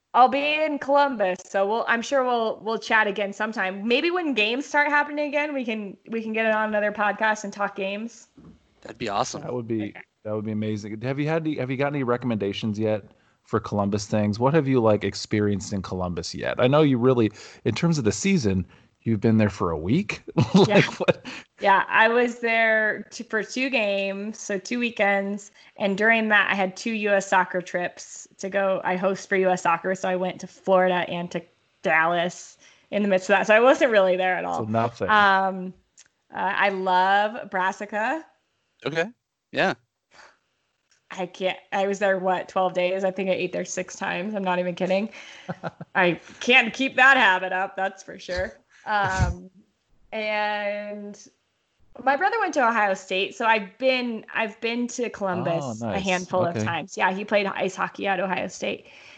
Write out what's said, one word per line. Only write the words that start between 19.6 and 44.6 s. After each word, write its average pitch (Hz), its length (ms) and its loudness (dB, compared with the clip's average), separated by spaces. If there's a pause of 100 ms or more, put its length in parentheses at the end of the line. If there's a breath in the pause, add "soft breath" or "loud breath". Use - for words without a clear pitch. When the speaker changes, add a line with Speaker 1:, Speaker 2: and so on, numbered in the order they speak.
Speaker 3:
a 80 80 -2
week. 131 420 -2 (140)
<laughs> - 180 2
Like, 190 140 8
Speaker 1:
Yeah. 196 140 6 (160)
Speaker 3:
what? - 280 0 (340 loud breath)
Speaker 1:
Yeah, 196 280 4
I 220 220 4
was 240 300 0
there 220 720 0
t-, - 140 -14
for 220 180 -4
two 254 280 -4
games, 202 680 -4
so 202 200 -6
two 247 200 -6
weekends, 202 720 -2 (260 soft breath)
and 196 200 -2
during 220 320 2
that, 208 220 4
I 190 40 0
had 190 200 -2
two - 160 -6
U 208 200 -4
S 196 160 2
soccer 185 340 2
trips - 680 -8 (120)
to 196 100 -8
go. 190 340 0
I 185 140 0
host 190 320 -2
for 202 80 2
U 190 120 4
S 180 120 2
Soccer, 175 340 0
so 190 140 -4
I 185 80 0
went 185 240 -6
to 190 60 -12
Florida 185 640 2
and 175 220 -8
to 175 100 -6 (400)
Dallas 170 760 0 (340 soft breath)
in 202 100 0
the 208 60 0
midst 190 220 2
of 196 80 6
that, 185 100 0
so 214 80 6
I 226 60 6
wasn't 269 300 6
really 190 260 4
there 185 180 0
at 175 100 -4
all. 175 200 -4
Speaker 3:
So 107 40 -6
nothing. 226 400 0
Speaker 1:
Um, 190 640 2 (600)
uh, 190 240 -4
I 202 120 2
love 196 800 0
Brassica. 208 760 -4 (600)
Speaker 2:
Okay. 160 200 -2 (460)
Yeah. 156 220 0 (1400 soft breath)
Speaker 1:
I 180 160 -6
can't, 185 300 -4 (140)
I 196 160 0
was 196 120 -4
there, 190 200 2
what, 180 300 -2
twelve 185 240 2
days? 185 320 0
I 185 60 2
think 190 180 -4
I 180 40 2
ate 175 200 -2
there 180 120 -4
six - 300 -8
times. 185 400 -6
I'm 196 80 -4
not 185 160 0
even 180 160 -4